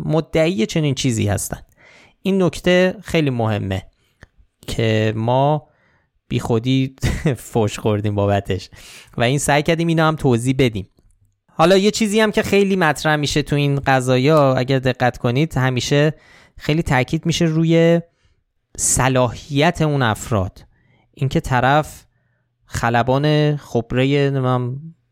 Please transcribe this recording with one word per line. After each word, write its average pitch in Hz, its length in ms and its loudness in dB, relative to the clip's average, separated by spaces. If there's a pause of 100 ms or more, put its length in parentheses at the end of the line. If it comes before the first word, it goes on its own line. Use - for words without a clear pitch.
مدعی 160 600 0
چنین 151 300 -2
چیزی 110 320 -2
هستن. - 320 -4 (600)
این 190 220 0
نکته 180 580 2
خیلی 151 280 -2
مهمه 104 540 -2 (840)
که 110 480 0
ما 131 520 0 (600)
بی 123 120 -4
خودی 131 560 -2 (180)
<laughs> 139 240 -2
فوش - 420 -2
خوردیم 107 360 -2
بابتش 101 540 -2 (480)
و 117 60 -2
این 135 160 0
سعی 147 240 0
کردیم 170 240 0
اینو 160 160 2
هم 156 120 2
توضیح 127 420 0
بدیم. 110 320 0 (600)
حالا 175 260 4
یه 196 140 2
چیزی 214 280 0
هم 214 120 2
که 220 120 0
خیلی 196 320 2
مطرح 156 400 0
می‌شه 147 260 -2
تو 147 140 -4
این 143 240 0
قضایا، 131 760 2
اگر 127 240 0
دقت 127 380 0
کنید، 131 400 -2
همیشه 143 560 0 (440)
خیلی 156 260 -2
تاکید 139 420 -2
می‌شه 170 200 0
روی 165 560 4 (760)
صلاحیت 131 1040 0
اون 147 200 0
افراد. 104 640 -2 (500)
اینکه 139 260 -2
طرف 131 640 0 (600)
خلبان 139 920 0
خبره، 139 720 0
نمی‌دونم، 127 640 -2 (180)